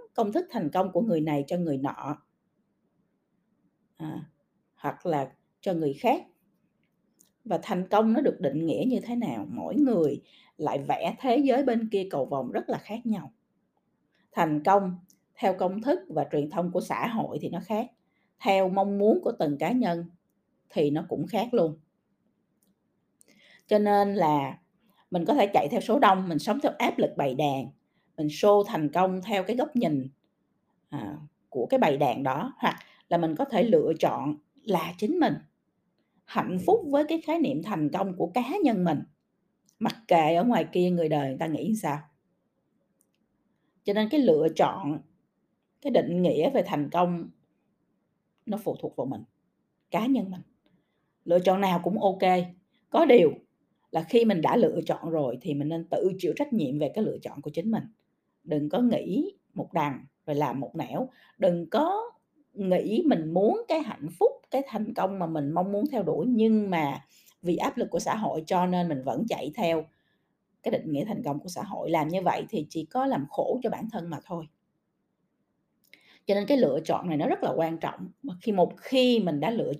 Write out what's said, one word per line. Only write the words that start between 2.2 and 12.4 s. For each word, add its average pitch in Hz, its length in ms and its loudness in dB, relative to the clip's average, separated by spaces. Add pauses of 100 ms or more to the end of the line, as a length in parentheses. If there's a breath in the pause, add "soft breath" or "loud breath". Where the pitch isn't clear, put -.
à, - 280 -10 (500)
hoặc - 320 -8
là 143 260 -2 (280)
cho 196 120 -2
người 156 220 -2
khác 269 320 0 (1160)
và 185 180 -2
thành 185 260 -4
công 220 240 4
nó 277 80 2
được 240 200 0
định 160 260 -2
nghĩa 135 200 -2
như 247 140 0
thế 240 160 -8
nào? 131 340 -6
Mỗi 85 240 -8
người 220 480 2 (340 soft breath)
lại 139 220 -2
vẽ 143 400 -4
thế 254 180 2
giới 277 260 4
bên 233 300 0
kia 190 180 -2
cầu 139 160 -2
vồng 135 240 -4